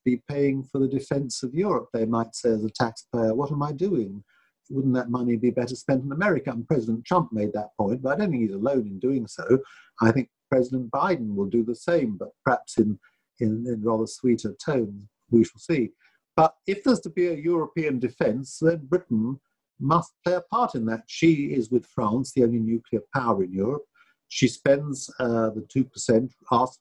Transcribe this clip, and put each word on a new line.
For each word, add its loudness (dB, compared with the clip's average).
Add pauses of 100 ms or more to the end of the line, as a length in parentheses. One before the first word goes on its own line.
be 0
paying 0
for -6
the 2
defense -4
of -6
Europe, -2
they 0
might -2
say, 0
as 0
a -4
taxpayer? -2
"What -2
am -2
I -4
doing? -4 (480)
Wouldn't 0
that -2
money 0
be 2
better -2
spent -2
in -6
America?" 0
And -6
President 0
Trump 0
made -2
that -8
point, 0
but 0
I 0
don't 0
think 0
he's 0
alone 0
in -10
doing -2
so. 2 (420)
I 6
think 0 (220)
President 0
Biden 0
will 0
do 2
the -4
same, 0
but -10 (140)
perhaps -2
in, 4 (420)
in, -2
in -4
rather 0
sweeter -2 (100)
tones. -2 (220)
We 8
shall -2
see. -2 (460)
But 4 (120)
if -4
there's 4
to -10
be 0
a 0
European -2
defense, -2
then 2
Britain -2 (400)
must 2 (120)
play 2
a 0
part -2
in -2
that. -2
She 2
is, -2
with 2
France, -2
the 2
only 2
nuclear -2 (120)
power 0
in -10
Europe. -2 (440)
She 2
spends, 0
uh, 2
the -10
two 0
percent 0 (160)
asked 0